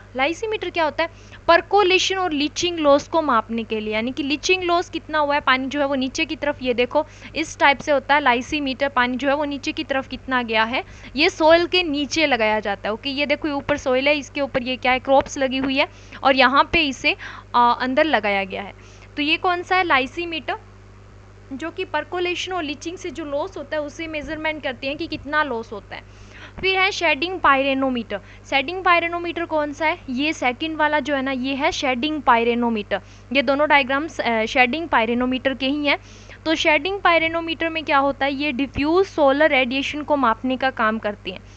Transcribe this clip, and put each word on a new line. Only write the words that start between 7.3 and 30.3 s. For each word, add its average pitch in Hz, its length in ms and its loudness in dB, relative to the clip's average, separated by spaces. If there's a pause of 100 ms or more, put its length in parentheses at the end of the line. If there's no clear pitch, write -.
इस - 240 -6
type 277 200 4
से 302 120 -4
होता 277 240 2
है 302 60 4
लाइसीमीटर, 269 680 0
पानी 254 280 0
जो 269 120 0
है 269 60 4
वो 294 100 -2
नीचे 285 260 -6
की 311 120 -6
तरफ 269 240 -4
कितना 254 340 -4
गया 220 220 0
है, 262 200 -2 (320)
ये 311 140 4
soil 330 380 6
के 359 160 0
नीचे 294 440 0
लगाया 220 320 2
जाता 202 300 -4
है। 214 40 -2
ओके, 226 160 -6
ये 277 160 -2
देखो 294 220 -2
ये 285 60 -2
ऊपर 285 240 -2
soil 269 300 0
है, 302 100 4
इसके 285 240 -6
ऊपर 269 220 -2
ये 254 120 -4
क्या 247 160 0
है, 254 80 2
crops 269 380 2
लगी 262 200 -2
हुई 269 200 -2
है, 302 100 2 (360)
और 269 120 6
यहाँ 262 380 4
पे 339 80 4
इसे, 294 340 0 (400)
अ, 240 260 4
अंदर 262 220 2
लगाया 208 400 0
गया 196 180 -8
है। 202 120 -14 (440)
तो 294 40 -4
ये 311 160 0
कौन 349 260 0
सा 370 120 0
है, 370 80 2
लाइसीमीटर, 330 720 -2 (960)
जो 320 180 -8
कि 370 140 -8
percolation 349 640 -4
और 349 120 -4
leaching 302 340 -8
से 349 140 -10
जो 285 140 -10
लॉस 294 320 -6
होता 311 200 -8
है, 302 60 -2
उसे 302 240 -10
measurement 311 560 -6
करते 269 240 -6
हैं 294 100 -4
कि 330 100 -6
कितना 302 360 -2
loss 233 280 -6
होता - 240 -12
है। - 60 -14 (600)
फिर 381 180 2
है 381 120 2
shedding 339 480 -2
pyranometer। 269 800 0 (300)
Shedding 320 340 -2
pyranometer 339 640 0
कौन 302 280 -2
सा 311 140 -2
है, 349 120 0 (100)
ये 285 240 -2